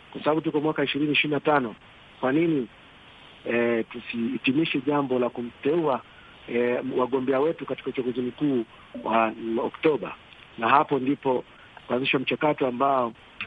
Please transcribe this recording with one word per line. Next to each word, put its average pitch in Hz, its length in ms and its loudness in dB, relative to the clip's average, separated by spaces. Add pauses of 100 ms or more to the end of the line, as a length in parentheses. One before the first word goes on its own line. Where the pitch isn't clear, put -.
(120)
kwa 120 120 -10
sababu 156 160 2
tuko 156 200 0
mwaka 151 240 0
ishirini 147 280 -2
ishirini 147 220 0
na 139 60 0
tano, 135 340 2 (460)
kwa - 120 0
nini, 156 360 2 (760)
eh, 117 480 2
tusihitimishe 131 920 -2
jambo 139 320 0
la 123 100 2
kumteua, 135 720 -2 (480)
eh, 120 320 0 (160)
wagombea 127 440 0
wetu 156 260 0
katika 135 240 -6
uchaguzi 123 300 -4
mkuu 123 440 -2 (400)
wa 110 280 2 (300)
Oktoba? 123 520 0 (440)
Na 117 100 0
hapo 143 300 4
ndipo 127 460 0 (420)
kuanzishwa 131 340 0
mchakato 147 460 0
ambao 127 460 2 (340)